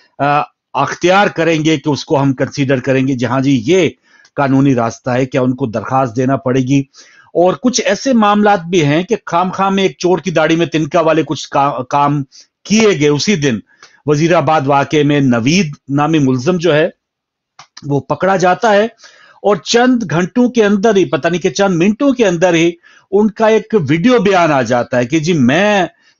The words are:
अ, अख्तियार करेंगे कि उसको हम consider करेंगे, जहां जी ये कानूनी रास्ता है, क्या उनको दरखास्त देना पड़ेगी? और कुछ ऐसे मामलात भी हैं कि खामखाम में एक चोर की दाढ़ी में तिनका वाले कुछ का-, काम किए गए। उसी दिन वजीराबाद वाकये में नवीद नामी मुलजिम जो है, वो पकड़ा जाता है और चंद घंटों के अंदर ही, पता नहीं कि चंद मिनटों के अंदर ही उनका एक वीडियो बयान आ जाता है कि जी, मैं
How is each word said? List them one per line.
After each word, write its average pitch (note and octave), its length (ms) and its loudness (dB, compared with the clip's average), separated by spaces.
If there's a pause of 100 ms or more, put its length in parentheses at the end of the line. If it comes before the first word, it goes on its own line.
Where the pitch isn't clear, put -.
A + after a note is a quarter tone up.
(200)
अ, C#3+ 340 -2 (220)
अख्तियार F3+ 540 0
करेंगे D#3+ 480 0
कि D3+ 120 -6
उसको C3 260 -2
हम C#3 180 2
consider C3+ 460 -2
करेंगे, C3 360 -2
जहां B2 260 -2
जी C#3 100 0
ये C#3 440 0 (400)
कानूनी C3+ 380 2
रास्ता A#2 400 -4
है, C3 120 -2
क्या C3 160 -4
उनको B2+ 260 -2
दरखास्त A2+ 460 -4
देना C3 220 -2
पड़ेगी? C3 540 -2 (460)
और F3 200 2
कुछ - 260 -2
ऐसे G#3 320 -2
मामलात G#3 460 2
भी E3+ 200 -2
हैं D3+ 260 0
कि G#3+ 100 -4 (120)
खामखाम F#3 460 -2
में G3 100 0
एक F#3 160 -2
चोर F3+ 200 0
की F3 120 -6
दाढ़ी D#3+ 240 2
में E3 140 0
तिनका D#3+ 320 -2
वाले D#3+ 220 2
कुछ C#3+ 220 -8
का-, C#3 460 -2
काम C#3+ 340 0 (400)
किए G#3 300 2
गए। D3 140 0
उसी D3 260 0
दिन C3+ 260 -2 (460)
वजीराबाद D#3 600 2
वाकये C#3+ 360 2
में D3 180 2
नवीद C#3 540 0 (160)
नामी D3+ 280 0
मुलजिम C3 380 0
जो E3 160 0
है, D#3+ 200 0 (920)
वो C#3+ 140 -2
पकड़ा F#3 380 -2
जाता F3+ 340 0
है G#3 240 0 (480)
और G3 140 2
चंद A#3+ 460 0
घंटों F#3 460 -2
के B3 120 0
अंदर G3+ 360 2
ही, F3+ 80 2
पता D3 240 -2
नहीं F3 120 -4
कि F#3 80 -2
चंद G3 220 0
मिनटों G#3+ 420 0
के B3 100 0
अंदर F3 320 2
ही E3+ 220 0 (340)
उनका G#3+ 380 2
एक A3 260 0
वीडियो F3 440 2
बयान F3+ 320 2
आ C3+ 100 2
जाता B2 360 -2
है B2 80 0
कि D#3+ 140 -2
जी, E3 140 -2
मैं E3+ 560 2 (300)